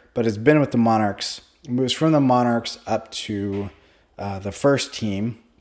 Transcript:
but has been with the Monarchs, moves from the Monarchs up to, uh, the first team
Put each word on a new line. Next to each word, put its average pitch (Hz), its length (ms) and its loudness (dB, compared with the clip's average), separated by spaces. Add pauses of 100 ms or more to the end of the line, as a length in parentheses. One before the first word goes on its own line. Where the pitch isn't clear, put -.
(120)
but 113 140 -2
has 107 100 0
been 147 240 4
with 139 100 0
the - 60 -2
Monarchs, 110 640 0 (260)
moves 123 280 0
from 160 180 2
the 151 80 4
Monarchs 123 640 2
up 107 260 -4
to, 101 580 -4 (480)
uh, 98 200 -8
the 95 140 -8
first - 400 0
team 107 460 -4 (220)